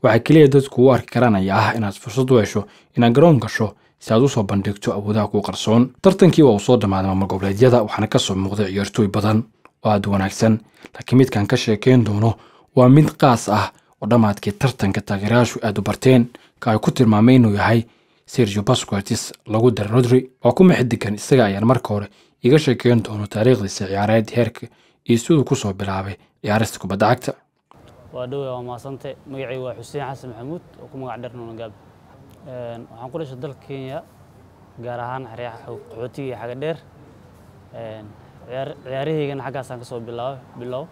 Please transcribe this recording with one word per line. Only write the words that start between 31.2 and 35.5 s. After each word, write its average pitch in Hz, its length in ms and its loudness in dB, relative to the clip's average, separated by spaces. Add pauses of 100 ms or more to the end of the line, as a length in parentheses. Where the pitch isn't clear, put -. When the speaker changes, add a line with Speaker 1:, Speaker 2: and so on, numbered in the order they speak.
Speaker 2:
dheer 120 140 -14
Nuno 113 180 -16
Gabi. 113 200 -16 (760)
Een, 120 420 -14
waxaan 120 220 -18
ku 160 80 -12
dhashay 131 180 -12
dalka 135 300 -14
Kenya, 135 360 -14 (800)
gaar 120 160 -12
ahaan 123 300 -10
xeryaha 117 360 -14